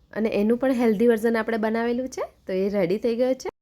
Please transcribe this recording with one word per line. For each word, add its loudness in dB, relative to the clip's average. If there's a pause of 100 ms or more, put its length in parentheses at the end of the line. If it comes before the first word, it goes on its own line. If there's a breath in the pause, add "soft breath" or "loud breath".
(140)
અને 0
એનું 2
પણ 0
હેલ્ધી 2
વર્ઝન 2
આપણે -2
બનાવેલું -2
છે, -8 (240)
તો -4
એ 0
રેડી 0
થઈ 0
ગયો 2
છે. -6 (100)